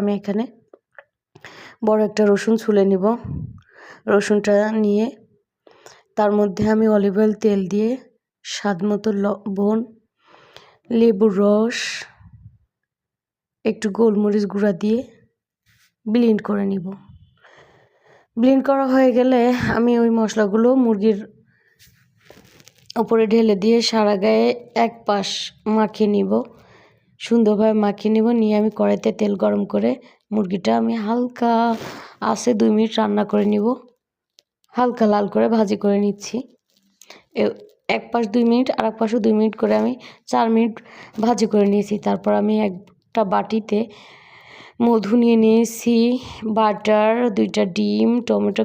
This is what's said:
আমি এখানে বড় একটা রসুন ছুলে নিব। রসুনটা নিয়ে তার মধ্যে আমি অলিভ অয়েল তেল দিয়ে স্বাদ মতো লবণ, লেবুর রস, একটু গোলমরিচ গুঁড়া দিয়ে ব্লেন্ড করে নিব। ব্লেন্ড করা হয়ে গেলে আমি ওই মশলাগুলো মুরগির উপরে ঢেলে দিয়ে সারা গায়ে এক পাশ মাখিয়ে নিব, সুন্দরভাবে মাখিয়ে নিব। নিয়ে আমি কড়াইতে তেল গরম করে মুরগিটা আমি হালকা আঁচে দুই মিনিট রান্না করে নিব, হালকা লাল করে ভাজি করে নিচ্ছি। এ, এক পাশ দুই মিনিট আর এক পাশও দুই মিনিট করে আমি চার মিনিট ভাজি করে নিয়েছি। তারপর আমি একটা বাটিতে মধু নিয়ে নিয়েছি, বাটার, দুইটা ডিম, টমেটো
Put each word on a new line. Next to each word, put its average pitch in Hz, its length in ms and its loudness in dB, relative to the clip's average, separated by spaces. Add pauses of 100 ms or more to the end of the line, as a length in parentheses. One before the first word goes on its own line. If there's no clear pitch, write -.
আমি 202 180 -2
এখানে 202 260 -6 (1400)
বড় 214 220 4
একটা 208 140 -2 (100)
রসুন 208 300 2
ছুলে 208 280 2
নিব। 190 140 0 (1080)
রসুনটা 208 420 2 (300)
নিয়ে 208 220 0 (1080)
তার 208 240 2
মধ্যে 208 260 0 (100)
আমি 220 140 2
অলিভ 202 300 2
অয়েল 214 140 2 (100)
তেল 202 180 2 (120)
দিয়ে 214 180 0 (540)
স্বাদ - 340 -4 (120)
মতো 208 180 -2 (140)
লবণ, 202 560 -2 (1120)
লেবুর 226 500 4
রস, 208 380 2 (1900)
একটু 220 220 -4 (100)
গোলমরিচ 208 560 2
গুঁড়া 202 200 0 (100)
দিয়ে 214 160 0 (1080)
ব্লেন্ড 220 360 2
করে 202 300 -4
নিব। 185 140 -8 (1500)
ব্লেন্ড 262 320 4
করা 269 240 0
হয়ে 262 200 4
গেলে 254 280 2 (360)
আমি 233 220 2
ওই 233 200 2
মশলাগুলো 220 500 0 (160)
মুরগির 214 340 0 (1800)
উপরে 226 300 2
ঢেলে 226 300 4
দিয়ে 226 200 4
সারা 214 340 0
গায়ে 220 300 2 (380)
এক 220 80 -4 (120)
পাশ 202 240 -2 (480)
মাখিয়ে 214 380 0
নিব, 196 160 0 (920)
সুন্দরভাবে 220 540 2 (100)
মাখিয়ে 208 300 -2
নিব। 220 120 2 (140)
নিয়ে 214 200 2
আমি 214 180 0
কড়াইতে 208 320 0 (100)
তেল 208 120 0 (100)
গরম 104 200 0 (100)
করে 208 180 0 (400)
মুরগিটা 202 500 -2
আমি 226 140 -2 (100)
হালকা 240 480 -2 (760)
আঁচে 226 240 -2
দুই 220 200 2
মিনিট 220 240 0
রান্না 208 320 0
করে 208 240 0
নিব, 208 120 0 (1080)
হালকা 240 380 0
লাল 208 220 0
করে 220 140 2
ভাজি 214 340 0
করে 202 220 0
নিচ্ছি। 202 320 -6 (1040)
এ, 202 40 2 (520)
এক 214 120 -6
পাশ 233 160 -2 (100)
দুই 240 160 2
মিনিট 247 260 2
আর - 140 -2
এক 220 80 -14
পাশও 226 260 -2
দুই 226 140 2
মিনিট 214 220 0
করে 214 220 0
আমি 233 100 -2 (360)
চার 240 260 0
মিনিট 226 200 0 (500)
ভাজি 226 280 0
করে 208 200 2
নিয়েছি। 208 220 -2 (120)
তারপর 202 340 -2
আমি 208 140 0 (120)
একটা - 580 -6
বাটিতে 208 540 -2 (1040)
মধু 226 340 2
নিয়ে 233 280 4
নিয়েছি, 226 520 2 (600)
বাটার, 214 560 2 (240)
দুইটা 214 260 0 (140)
ডিম, 214 340 0 (140)
টমেটো 208 400 0